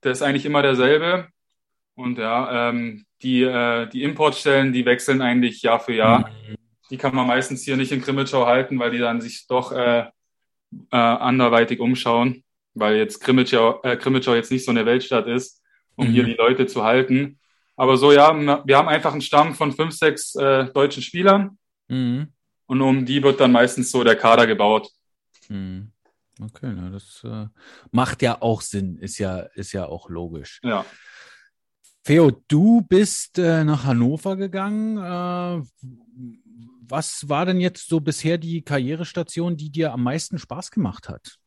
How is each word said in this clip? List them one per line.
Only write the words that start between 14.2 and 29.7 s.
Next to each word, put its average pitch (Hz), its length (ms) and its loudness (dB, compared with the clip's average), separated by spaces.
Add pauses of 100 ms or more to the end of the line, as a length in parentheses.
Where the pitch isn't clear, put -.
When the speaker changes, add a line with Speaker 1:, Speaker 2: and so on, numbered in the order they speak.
Speaker 1:
jetzt 117 180 -2
nicht 127 120 -4
so 131 60 -4
eine 117 160 0
Weltstadt 120 400 0
ist, 123 360 -6 (340)
um 127 100 -2
Speaker 2:
Mhm. 117 60 2
Speaker 1:
hier 123 120 4
die 117 100 -2
Leute 127 320 2
zu 120 180 -4
halten. 127 560 0 (360)
Aber 131 200 2
so, 143 160 6
ja, 147 180 10
m-, 147 340 0
wir 135 140 4
haben 165 100 2
einfach 151 240 0
einen 147 80 -6
Stamm 151 340 2
von 147 180 -2
fünf, 156 220 -6
sechs, - 420 -2
äh, 135 360 2
deutschen 143 300 0
Spielern. 196 560 0 (300)
Speaker 2:
Mhm. 127 440 -4 (340)
Speaker 1:
Und 131 140 0
um 135 260 2
die 135 160 -2
wird 135 180 4
dann 127 100 6
meistens 123 400 2
so 123 140 0
der 113 120 6
Kader 117 300 6
gebaut. 107 440 2 (580)
Speaker 2:
Mhm. 95 420 -12 (500)
Okay, 110 360 -14
na, 90 140 -12
das, - 340 -20
äh, 110 220 -12 (440)
macht 123 320 -2
ja 120 180 -2
auch 113 200 -2
Sinn, 95 380 -8
ist 95 200 -14
ja, 92 220 -6
ist - 320 -14